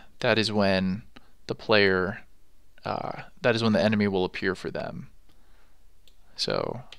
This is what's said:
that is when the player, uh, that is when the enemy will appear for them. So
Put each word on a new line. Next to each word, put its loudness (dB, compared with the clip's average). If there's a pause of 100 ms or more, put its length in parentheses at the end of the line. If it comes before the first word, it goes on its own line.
(200)
that 4
is 2
when 2 (440)
the -2
player, 4 (680)
uh, -6 (180)
that 4
is 0
when 4
the 4
enemy 4
will 2
appear -2
for -8
them. -8 (1300)
So -4 (140)